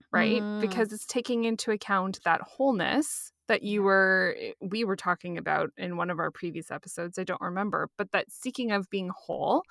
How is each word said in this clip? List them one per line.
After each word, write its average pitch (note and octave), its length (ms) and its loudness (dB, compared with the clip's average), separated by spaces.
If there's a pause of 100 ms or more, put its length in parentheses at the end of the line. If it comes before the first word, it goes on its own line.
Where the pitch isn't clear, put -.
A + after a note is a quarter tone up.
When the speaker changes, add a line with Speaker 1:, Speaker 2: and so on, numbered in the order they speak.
(120)
Speaker 1:
right? A3 300 4
Speaker 2:
Mm. G#3 200 -4
Speaker 1:
Because G#3+ 320 0
it's - 140 -10
taking A#3 380 0
into A3+ 260 0
account F#3+ 540 0
that E3 160 4
wholeness C4 880 0 (160)
that A3+ 160 4
you G#3 180 0
Speaker 2:
Yeah. G3 40 4
Speaker 1:
were, F#3+ 520 6 (240)
we G3 220 -4
were G3 120 0
talking F3 420 -4
about D#3 400 0
in F3+ 200 -6
one E3+ 140 -2
of E3 80 -4
our D#3+ 120 -2
previous E3 400 -8
episodes, F3 460 -8
I F#3 60 -4
don't F3+ 180 -6
remember, F3+ 560 -2
but G3 140 -6
that - 200 -2
seeking B3 400 -4
of G3+ 200 0
being F#3 180 -2
whole. F3+ 600 0